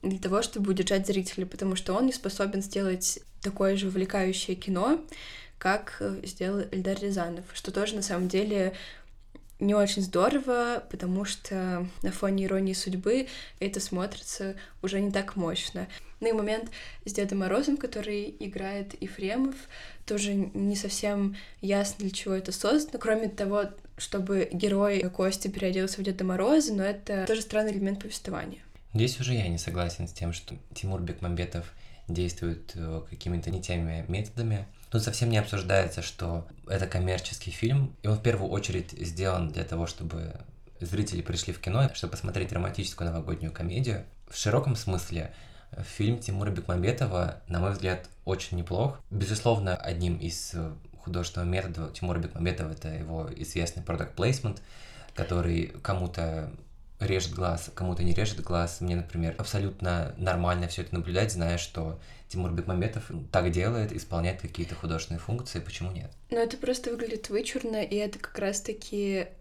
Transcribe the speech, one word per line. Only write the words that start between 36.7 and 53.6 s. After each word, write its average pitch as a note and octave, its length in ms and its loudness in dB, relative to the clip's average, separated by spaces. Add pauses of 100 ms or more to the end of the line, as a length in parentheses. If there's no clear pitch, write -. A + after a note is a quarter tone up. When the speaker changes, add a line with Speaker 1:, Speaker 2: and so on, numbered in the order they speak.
Speaker 2:
коммерческий F#2 640 0
фильм, C3 520 4
и G#2+ 60 2
он G#2+ 100 6
в - 40 -2
первую F#2+ 280 4
очередь F#2 420 0
сделан F2 560 0
для E2+ 160 -2
того, E2 220 0
чтобы E2 500 -6 (440)
зрители F2+ 420 0
пришли - 300 -2
в - 80 -8
кино, A#2+ 340 4
чтобы E2+ 160 -4
посмотреть F#2 420 -2
романтическую F2 580 -2
новогоднюю D#2+ 420 -2
комедию. G2 520 0 (240)
В - 80 -12
широком B2 400 4
смысле, F2 560 -2 (380)
э, - 120 -8
фильм A2 360 2
Тимура G2+ 320 -2
Бекмамбетова, F2+ 1000 2
на F2 120 0
мой F#2+ 120 2
взгляд, F#2 360 -2 (160)
очень F#2 340 0
неплох. F#2 420 0 (100)
Безусловно, G2+ 680 4
одним E2+ 420 0
из, - 360 -4
э, D#2+ 180 -2 (300)
художественного F2 460 -2
метода F2 460 -2
Тимура F2+ 240 0
Бекмамбетова E2 540 0
это D#2+ 160 -8
его D#2+ 480 -4
известный - 460 -2